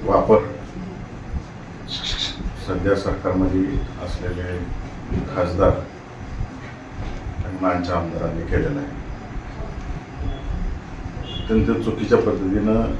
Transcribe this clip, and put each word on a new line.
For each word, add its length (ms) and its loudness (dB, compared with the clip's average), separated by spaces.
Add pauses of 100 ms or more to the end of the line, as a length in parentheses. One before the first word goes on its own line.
वापर 340 8 (2250)
सध्या 300 2
सरकारमध्ये 680 2 (400)
असलेले 520 -2 (720)
खासदार 440 4 (1700)
आणि 200 -4
मानच्या 360 2
आमदारांनी 500 -2
केलेला 340 2
आहे. 80 -4 (2500)
अत्यंत 340 4 (160)
चुकीच्या 360 4
पद्धतीनं 600 4 (200)